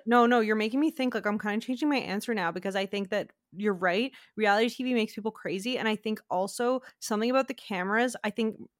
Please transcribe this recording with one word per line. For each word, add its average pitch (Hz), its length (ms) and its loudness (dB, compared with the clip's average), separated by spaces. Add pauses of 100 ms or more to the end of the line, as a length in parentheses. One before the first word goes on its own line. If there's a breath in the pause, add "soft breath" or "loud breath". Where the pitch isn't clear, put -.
No, 233 220 6
no, 240 140 4
you're 214 160 2
making 220 240 0
me 311 100 2
think, 254 240 -2
like, 202 100 -4
I'm 208 140 0
kinda 214 260 -2
changing 254 240 -2
my 285 80 2
answer 220 380 -2
now 175 180 0
because 190 240 -4
I 196 80 0
think 196 240 -4
that 202 220 -4 (260)
you're 208 160 0
right. 185 400 2 (240 soft breath)
Reality 214 320 4
T 247 160 -6
V 254 80 0
makes 220 220 2
people 214 160 -4
crazy. 196 480 -4
And 220 100 -2
I 214 80 0
think 214 320 -4
also 240 540 -2 (160 soft breath)
something 220 320 -2
about 269 180 2
the 269 60 -8
cameras, 214 600 -2 (100)
I 214 40 0
think 220 280 -2 (240)